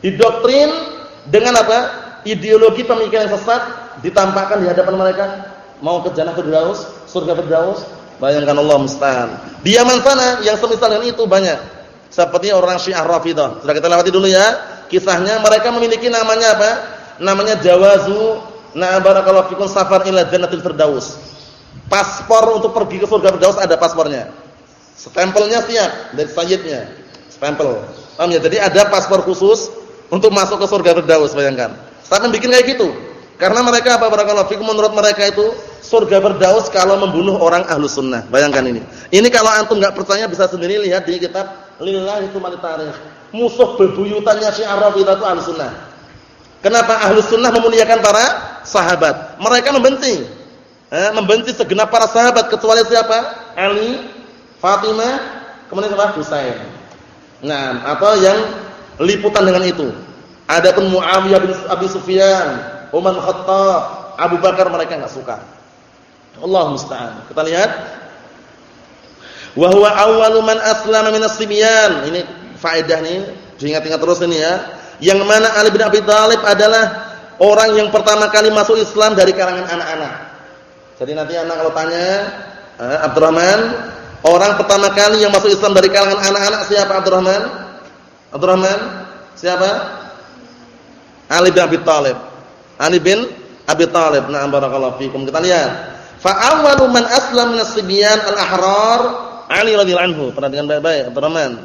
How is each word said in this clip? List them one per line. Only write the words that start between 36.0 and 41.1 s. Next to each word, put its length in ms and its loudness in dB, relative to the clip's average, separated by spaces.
firdaus 480 2
kalau 320 2
membunuh 400 0
orang 240 2
ahlu 240 -2
sunnah. 400 -4
Bayangkan 320 2
ini. 180 -4
Ini 240 6
kalau 160 4
antum 320 0
nggak 160 0
percaya 320 -2
bisa 160 0
sendiri 400 -4
lihat 160 0
di 160 -4